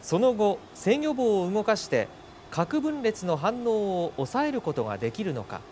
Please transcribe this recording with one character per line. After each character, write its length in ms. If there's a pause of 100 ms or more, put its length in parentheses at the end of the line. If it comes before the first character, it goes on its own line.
そ 180
の 140
後、 260 (140)
制 240
御 160
棒 280
を 80
動 140
か 140
し 120
て 200 (420)
核 300
分 200
裂 240
の 120
反 280
応 380
を 140
抑 260
え 80
る 80
こ 140
と 100
が 140
で 140
き 120
る 100
の 120
か 160 (100)